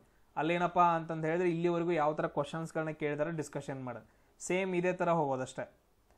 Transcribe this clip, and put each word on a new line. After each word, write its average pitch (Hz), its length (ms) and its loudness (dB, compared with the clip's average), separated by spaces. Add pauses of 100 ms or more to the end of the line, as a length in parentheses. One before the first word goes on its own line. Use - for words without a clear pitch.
(360)
ಅಲ್ಲೇನಪ್ಪ 175 440 2
ಅಂತಂದ್ 165 460 2
ಹೇಳಿದ್ರೆ 175 240 2
ಇಲ್ಲಿವರೆಗೂ 170 420 2
ಯಾವ 156 220 2
ಥರ 165 120 -2
ಕ್ವಶನ್ಸ್‌ಗಳನ್ನ 160 640 -4
ಕೇಳಿದಾರೆ 151 420 -2
ಡಿಸ್ಕಷನ್ 143 520 -6
ಮಾಡೋದು. 113 220 -10 (320)
ಸೇಮ್ 190 360 0
ಇದೇ 175 180 2
ಥರ 180 180 0
ಹೋಗೋದಷ್ಟೇ. 135 680 -2 (400)